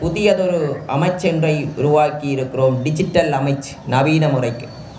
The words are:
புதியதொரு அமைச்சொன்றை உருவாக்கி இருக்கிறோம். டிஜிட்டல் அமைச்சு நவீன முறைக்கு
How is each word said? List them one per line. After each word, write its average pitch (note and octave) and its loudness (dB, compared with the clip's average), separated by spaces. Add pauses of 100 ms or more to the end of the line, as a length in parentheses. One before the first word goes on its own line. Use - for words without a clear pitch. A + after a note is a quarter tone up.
புதியதொரு F3+ 2 (260)
அமைச்சொன்றை E3 0 (220)
உருவாக்கி D3 2
இருக்கிறோம். C3 0
டிஜிட்டல் D#3 0
அமைச்சு C#3 -2 (140)
நவீன D3+ 2
முறைக்கு B2 -2 (320)